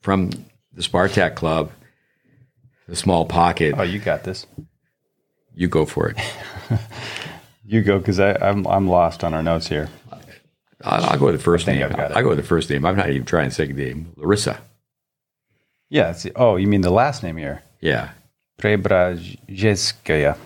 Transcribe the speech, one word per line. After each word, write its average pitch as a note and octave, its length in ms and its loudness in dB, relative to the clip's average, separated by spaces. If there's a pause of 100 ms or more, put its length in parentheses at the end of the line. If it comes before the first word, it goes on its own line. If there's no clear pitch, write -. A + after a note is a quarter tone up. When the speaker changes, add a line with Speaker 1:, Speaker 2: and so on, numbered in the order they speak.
Speaker 1:
from F#2+ 300 0 (420)
the - 100 -16
Spartak F2+ 520 2
Club, D#2+ 360 -2 (1160)
the F2 80 -10
small E2+ 300 2
pocket. E2 500 2
Speaker 2:
Oh, - 60 -2
you F#2 160 -4
got F2 260 -4
this. - 220 -10 (1080)
Speaker 1:
You F2 140 0
go D#2 180 2
for - 240 -2
it. - 60 -10 (540)
Speaker 2:
<laughs> A2+ 100 0 (880)
You A2 160 2
go, G2 180 4
'cause F#2+ 180 0
I, G2 160 4
I'm, G2+ 320 0
I'm F#2+ 220 2
lost F2 340 2
on E2+ 100 -2
our D#2+ 120 -2
notes E2 240 0
here. D2+ 200 -4 (920)
Speaker 1:
I'll, - 220 0
I'll - 140 2
go C2+ 80 4
with D#2 100 2
the - 60 -6
first E2+ 260 2
Speaker 2:
I - 40 2
think C2+ 100 0
Speaker 1:
name. C#2+ 100 -2
Speaker 2:
I've - 40 -4
got C#2+ 140 -2
it. - 60 -2
Speaker 1:
I'll A#2 80 2
go C3 60 2
with D#2 80 2
the C#2+ 40 -4
first E2 260 -2
name. C#2+ 160 -2
I'm F#2 120 2
not F#2+ 140 0
even C2+ 140 -2
trying D2+ 260 0
the - 40 -10
second C#2 220 -4
name. C#2 400 -8
Larissa. F#2 420 0 (1300)
Speaker 2:
Yeah. G#2 220 2
It's, E2+ 240 -10
oh, A#2 220 4
you F#2+ 100 2
mean G#2 140 4
the F2+ 100 4
last B2+ 320 2
name E2 140 -8
here? C#3 260 -10 (180)
Speaker 1:
Yeah. C#2+ 300 -2 (500)
Speaker 2:
Preobrazheskaya. F2+ 1900 0